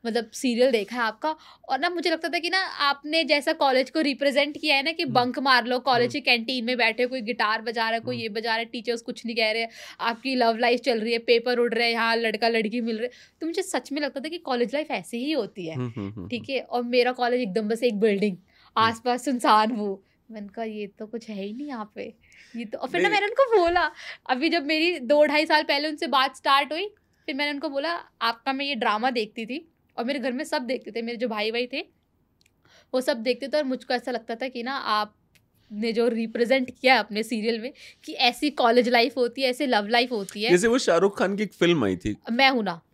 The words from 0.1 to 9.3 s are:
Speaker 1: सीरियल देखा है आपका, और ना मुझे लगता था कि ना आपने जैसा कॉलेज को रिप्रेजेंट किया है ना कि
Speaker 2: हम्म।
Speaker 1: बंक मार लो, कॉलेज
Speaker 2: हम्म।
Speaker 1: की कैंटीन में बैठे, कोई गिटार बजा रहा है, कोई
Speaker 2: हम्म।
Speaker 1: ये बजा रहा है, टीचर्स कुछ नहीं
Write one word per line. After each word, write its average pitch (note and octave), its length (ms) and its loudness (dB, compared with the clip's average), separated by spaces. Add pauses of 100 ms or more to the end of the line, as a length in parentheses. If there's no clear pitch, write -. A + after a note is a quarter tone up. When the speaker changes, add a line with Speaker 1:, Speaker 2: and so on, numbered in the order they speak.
Speaker 1:
सीरियल B3 400 2
देखा A3 260 -2
है B3 60 -2
आपका, A#3 340 -2 (320)
और C4 100 0
ना D#4+ 100 0
मुझे F4 220 -2
लगता E4 180 -2
था D#4+ 100 -2
कि E4 120 -4
ना F#4 80 0
आपने D#4 680 -2
जैसा D4 280 2
कॉलेज C4+ 380 2
को D#4+ 100 -2
रिप्रेजेंट C#4+ 600 0
किया D4 160 2
है C4+ 60 2
ना D#4 100 -2
कि E4 100 -4
Speaker 2:
हम्म। B3+ 120 -4
Speaker 1:
बंक B3 240 2
मार B3+ 280 4
लो, B3 120 0
कॉलेज B3+ 260 4
Speaker 2:
हम्म। A#3+ 80 -2
Speaker 1:
की D4 80 -2
कैंटीन B3 440 0
में B3 120 0
बैठे, A#3 300 2
कोई B3+ 140 -4
गिटार A3 420 0
बजा A3+ 200 -4
रहा A3+ 100 0
है, A3+ 80 -2
कोई A#3+ 140 -6
Speaker 2:
हम्म। A#3 80 -6
Speaker 1:
ये A3+ 60 -6
बजा A3 220 -6
रहा A3+ 80 0
है, A#3 60 -4
टीचर्स A#3 380 -6
कुछ - 240 -10
नहीं A3+ 100 -6